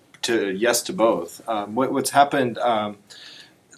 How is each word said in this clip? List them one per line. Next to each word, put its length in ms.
to, 300
yes 300
to 100
both. 560
Um, 260
what, 180
what's 180
happened, 480
um, 400